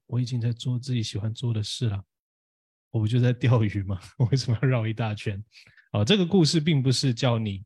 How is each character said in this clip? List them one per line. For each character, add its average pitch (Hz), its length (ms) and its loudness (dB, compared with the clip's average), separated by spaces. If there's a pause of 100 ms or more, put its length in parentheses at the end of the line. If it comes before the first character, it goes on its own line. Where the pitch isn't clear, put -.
：“我 123 120 -4
已 127 60 0
经 120 160 -4
在 120 100 0
做 123 280 -4
自 123 160 -6
己 117 80 0
喜 107 160 -6
欢 110 160 -4
做 120 180 -4
的 110 100 -2
事 110 280 -4
了， 98 120 -6 (880)
我 120 80 -2
不 107 80 0
就 120 140 2
在 123 100 4
钓 120 320 4
鱼 101 200 -2
吗？ 95 260 -6
<laughs> - 80 -20
我 131 100 0
为 135 100 0
什 123 140 -2
么 110 120 0
要 139 40 2
绕 120 200 0
一 110 80 -4
大 110 200 -4
圈？” 104 300 -8 (480)
哦， 101 100 2
这 156 140 4
个 185 80 2
故 175 180 4
事 160 160 4
并 151 240 2
不 131 80 2
是 127 220 2
叫 117 260 0
你 101 280 -4